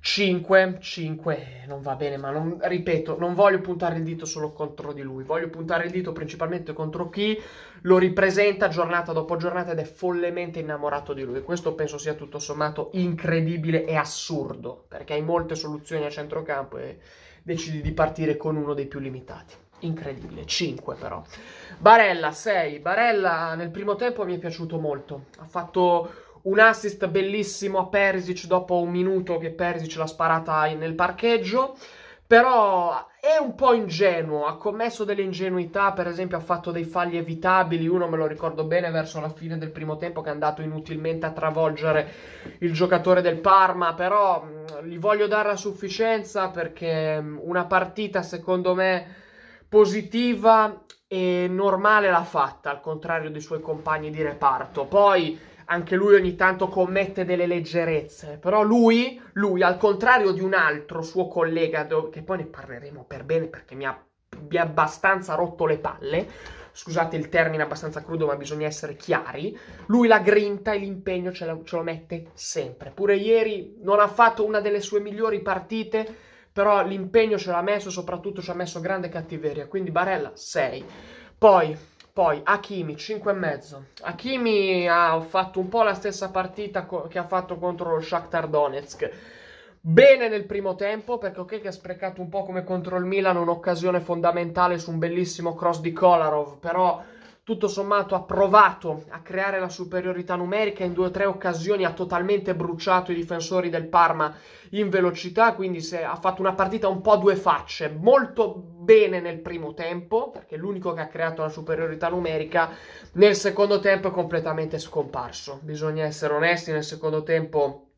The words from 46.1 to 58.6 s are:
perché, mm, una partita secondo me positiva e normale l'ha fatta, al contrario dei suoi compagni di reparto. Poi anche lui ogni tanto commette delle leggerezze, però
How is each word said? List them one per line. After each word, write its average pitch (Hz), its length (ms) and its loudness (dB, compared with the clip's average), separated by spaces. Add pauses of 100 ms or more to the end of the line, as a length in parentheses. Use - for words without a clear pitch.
perché, 160 680 -2
mm, 151 220 -10
una 175 220 -2
partita 190 580 -2
secondo 180 520 -2
me 185 520 -2 (420)
positiva 214 1160 4 (220)
e 180 440 0
normale 196 600 4
l'ha 170 140 4
fatta, 143 460 -2
al 143 100 -6
contrario 156 500 -6
dei 151 100 -10
suoi 156 200 -8
compagni 156 500 -4
di 156 120 -6
reparto. 139 640 -2
Poi 190 520 4 (320)
anche 170 260 0
lui 202 180 6
ogni 185 200 4
tanto 185 340 2
commette 190 580 0
delle 175 200 0
leggerezze, 165 920 -2
però 208 220 2